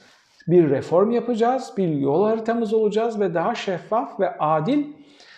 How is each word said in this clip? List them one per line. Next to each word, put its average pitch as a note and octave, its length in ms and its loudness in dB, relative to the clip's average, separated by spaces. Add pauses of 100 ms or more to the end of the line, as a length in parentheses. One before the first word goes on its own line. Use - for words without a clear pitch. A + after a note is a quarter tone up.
(480)
"Bir E3 220 6
reform E3 420 2
yapacağız, A#3+ 640 -2
bir F#3+ 100 0
yol D3 360 0
haritamız A3+ 500 -2
olacağız A3 460 0
ve F#3+ 140 0
daha F3+ 220 -2
şeffaf G3+ 640 -4
ve F3 180 -2
adil, D#3+ 480 0 (520)